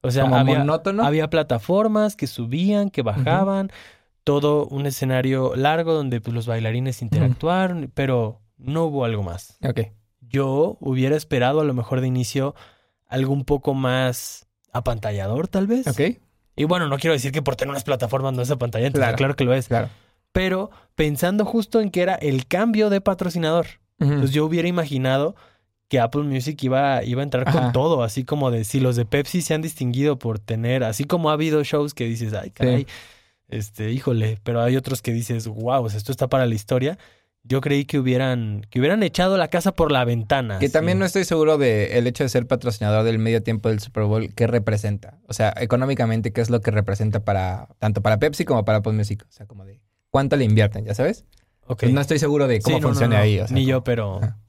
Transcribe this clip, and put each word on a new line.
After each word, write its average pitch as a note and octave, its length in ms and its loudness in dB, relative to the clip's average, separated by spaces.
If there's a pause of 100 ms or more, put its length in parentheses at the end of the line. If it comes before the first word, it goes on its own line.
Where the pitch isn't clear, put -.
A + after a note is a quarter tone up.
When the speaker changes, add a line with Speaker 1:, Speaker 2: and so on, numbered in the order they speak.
Speaker 1:
O B2+ 100 -2
sea, C3+ 120 2
Speaker 2:
¿Como C3 140 4
Speaker 1:
había, C#3 220 4
Speaker 2:
monótono? D#3+ 440 0
Speaker 1:
había D#3 260 0
plataformas G3+ 840 0
que C3+ 120 -6
subían, F#3 640 0
que - 120 -4
Speaker 2:
Ujú. A2+ 100 0
Speaker 1:
bajaban, F#3+ 600 0 (520)
todo D3 440 2
un C#3 180 -4
escenario C3 680 0
largo D#3+ 380 2
donde, C3 280 -2
pues, A#2 120 -6
los A#2 140 -4
bailarines A#2 500 -2
Speaker 2:
Ujú. B2 80 -8
Speaker 1:
interactuaron, D#3 880 0
pero B2 480 -2 (160)
no D3 280 -2
hubo C#3+ 200 -2
algo A2 180 -2
más. F2 340 -10 (100)
Speaker 2:
Ok. A2 140 -2 (400)
Speaker 1:
Yo C#3 580 0
hubiera C3 380 0
esperado C#3+ 440 0
a D3+ 40 2
lo C#3 80 0
mejor B2+ 280 -2
de C3 60 -2
inicio B2+ 480 -2 (520)
algo C3+ 260 -2
un C#3 120 -2
poco C#3+ 280 0
más B2+ 760 -2 (240)
apantallador, G#2+ 760 -4
tal G3 180 0
vez. B3 200 0
Speaker 2:
Ok. D3 300 0 (380)
Speaker 1:
Y C#3+ 100 -2
bueno, E3+ 220 0
no C#3 100 -2
quiero E3 160 2
decir C3+ 180 -2
que D3+ 100 -2
por C3+ 140 -2
tener C3+ 160 -4
unas C#3 120 -6
plataformas C3 500 -2
no B2+ 80 -2
es B2 80 -4
apantallante, B2 480 -2
o C#3 40 2
sea, B2 80 2
Speaker 2:
Claro. A#2+ 80 -2
Speaker 1:
claro C#3 180 0
que C#3 80 0
lo B2 100 4
es. C3 140 0
Speaker 2:
Claro. A2+ 220 -2 (420)
Speaker 1:
Pero F#3+ 400 -2 (240)
pensando F3 500 0
justo A3+ 360 0
en G3+ 100 -2
que F3+ 100 0
era F3+ 140 2
el C3+ 320 -2
cambio G#3+ 420 2
de G3 120 2
patrocinador, E3+ 680 0 (320)
Speaker 2:
Ujú. C#3+ 200 2
Speaker 1:
pues C3+ 120 2
yo D3+ 140 2
hubiera E3 220 0
imaginado C#3+ 680 -2 (540)
que C3+ 100 2
Apple C#3+ 240 0
Music C#3 400 -4
iba, C3 400 2
iba B2 180 -4
a - 20 -2
entrar C3 280 -2
con D#3+ 120 2
Speaker 2:
Ajá. B2 80 0
Speaker 1:
todo, C3+ 300 2
así A#2+ 220 -4
como C#3+ 260 -2
de A2+ 140 0
si C3+ 160 -2
los B2+ 160 2
de A#2 100 0
Pepsi C#3+ 380 -2
se D#3+ 100 -2
han D#3 80 -2
distinguido C3+ 560 -2
por A2+ 220 -6
tener, A#2 440 -2
así A2 200 -4
como D#3+ 260 0
ha D3+ 40 2
habido D3+ 300 0
shows D3 300 -2
que B2 120 -6
dices, A2+ 280 -4
"Ay, F#2+ 160 -8
caray, B2 360 0
Speaker 2:
Sí. - 20 -20 (600)
Speaker 1:
este, G#2+ 420 -6
híjole", A2+ 520 0
pero A#2 180 -2
hay B2 140 2
otros C3 280 -4
que A#2+ 100 -2
dices, A#2 340 -4
"Guau, A#2 380 -2
o A2 40 -4
sea, G#2 80 -6
esto G#2 140 -8
está C3 180 -2
para C3 180 2
la A2+ 80 0
historia". B2+ 420 -2 (480)
Yo B2+ 140 0
creí C#3+ 240 0
que C#3 160 -2
hubieran, B2 720 0
que B2 100 -2
hubieran F#3 240 2
echado F#3 340 2
la E3 120 0
casa F3+ 240 0
por D#3+ 180 2
la B2+ 140 4
ventana, A#2 540 0
Speaker 2:
Que - 100 2
también E3 260 2
Speaker 1:
sí. F#3+ 40 2
Speaker 2:
no F#3+ 60 2
estoy F#3 200 0
seguro D#3 320 4
de A#2 400 2
el A#2+ 100 2
hecho B2 160 -2
de C3 60 0
ser A#2+ 180 0
patrocinador A2 560 0
del A2+ 160 2
medio A2+ 240 2
tiempo A2 260 -2
del G#2+ 120 0
Super - 220 -4
Bowl, A2 300 0
¿qué A#2 140 2
representa? G#2 800 -2
O - 60 -8
sea, G#2+ 240 0
económicamente, A#2 720 0
¿qué A2+ 80 -4
es A2+ 100 0
lo A#2+ 120 2
que A2 100 0
representa G#2+ 540 0
para, F#2 420 -2 (120)
tanto G2+ 220 0
para G#2+ 160 2
Pepsi D3 280 0
como A#2 180 2
para G#2+ 140 2
Apple G#2+ 160 0
Music? G#2+ 340 -2
O - 40 -20
sea, - 140 -20
como G2+ 200 -20
de G2 160 -20 (280)
cuánto C#3 280 2
le C3 80 4
invierten, G#2 400 4
¿ya G#2 100 -4
sabes? D3+ 300 -2 (420)
Speaker 1:
Ok. B2+ 140 -4
Speaker 2:
Pues A#2+ 120 4
no C#3+ 60 4
estoy C#3+ 180 0
seguro C#3+ 300 2
de A2+ 140 2
cómo D#3+ 160 2
Speaker 1:
Sí, D#3 40 0
no, D3+ 60 2
no, A#2+ 60 2
Speaker 2:
funciona A#2 240 4
Speaker 1:
no. G#2 40 6
Speaker 2:
ahí, G#2 180 4
o G#2 80 -2
sea, B2 80 -4
Speaker 1:
Ni C3+ 100 4
yo, C3 140 2
Speaker 2:
como B2+ 40 -6
Speaker 1:
pero, G#2+ 400 -2
Speaker 2:
Ajá. G#2+ 260 -4